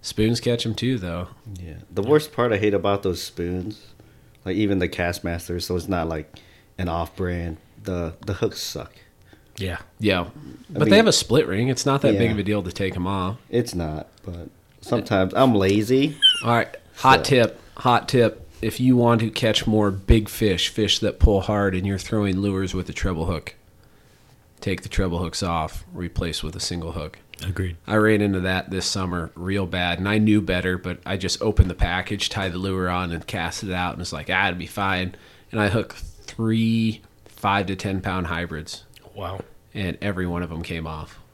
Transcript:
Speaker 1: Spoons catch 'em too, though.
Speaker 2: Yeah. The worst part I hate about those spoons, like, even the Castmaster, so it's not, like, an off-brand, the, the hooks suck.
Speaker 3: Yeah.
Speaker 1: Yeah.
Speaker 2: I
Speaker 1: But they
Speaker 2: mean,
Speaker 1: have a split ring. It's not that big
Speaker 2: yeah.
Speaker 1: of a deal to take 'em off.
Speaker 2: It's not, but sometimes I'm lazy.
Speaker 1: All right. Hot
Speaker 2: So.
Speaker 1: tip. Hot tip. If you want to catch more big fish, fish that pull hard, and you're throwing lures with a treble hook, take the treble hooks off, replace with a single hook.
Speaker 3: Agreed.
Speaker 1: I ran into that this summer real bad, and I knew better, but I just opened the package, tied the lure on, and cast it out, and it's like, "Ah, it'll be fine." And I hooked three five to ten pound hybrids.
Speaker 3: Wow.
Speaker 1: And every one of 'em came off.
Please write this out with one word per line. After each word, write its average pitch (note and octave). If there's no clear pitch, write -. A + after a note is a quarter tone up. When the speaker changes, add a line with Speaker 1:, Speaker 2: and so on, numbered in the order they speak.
Speaker 1:
Spoons A2+
catch A#2+
'em A2
too, B2
though. F2
Speaker 2:
Yeah. E2
The G2
worst D3+
part A#2+
I G2+
hate G#2
about G2+
those F2+
spoons, F2
like, F#2+
even G2+
the F2+
Castmaster, F2
so F#2
it's F2
not, E2+
like, D#2
an F2+
off-brand, E2+
the, F2
the G#2
hooks -
suck. -
Speaker 3:
Yeah. F2+
Speaker 1:
Yeah. F#2+
Speaker 2:
I E2+
Speaker 1:
But E3
they -
Speaker 2:
mean, -
Speaker 1:
have A3
a -
split -
ring. G#2
It's C3
not C#3
that C#3
big A#2+
Speaker 2:
yeah. A2
Speaker 1:
of G#2+
a G2
deal G2+
to F2+
take F#2+
'em F2+
off. G2
Speaker 2:
It's B2
not, D#2
but F2
sometimes G2
I'm B2+
lazy. A2
Speaker 1:
All A#2
right. A2+
Hot C3
Speaker 2:
So. -
Speaker 1:
tip. A#2+
Hot A#2+
tip. A#2
If A2
you B2+
want A#2
to A2+
catch A2
more G#2+
big G#2
fish, G2
fish -
that -
pull G2
hard, G2+
and F#2
you're G2
throwing G2
lures F#2+
with F2+
a D#2
treble E2
hook, E2+
take F#2+
the -
treble F2
hooks E2+
off, E2
replace E2+
with D#2+
a F2
single E2
hook. D#2
Speaker 3:
Agreed. F2+
Speaker 1:
I G#2+
ran G#2+
into G2
that F#2
this F#2
summer F2+
real F#2+
bad, F2
and F#2+
I G#2+
knew G#2+
better, F2+
but F2+
I F#2+
just F#2
opened G#2
the E2+
package, F#2
tied F#2+
the F2
lure F#2
on, F2+
and E2
cast E2+
it F#2+
out, F2+
and -
it's F2
like, D#2
"Ah, F#2+
it'll F2+
be D#2+
fine." F#2
And A2
I G#2
hooked G2+
three A2+
five G2+
to F#2+
ten F#2+
pound F#2
hybrids. E2
Speaker 3:
Wow. G2
Speaker 1:
And F#2
every F#2
one F2
of D#2+
'em D#2+
came E2
off. D#2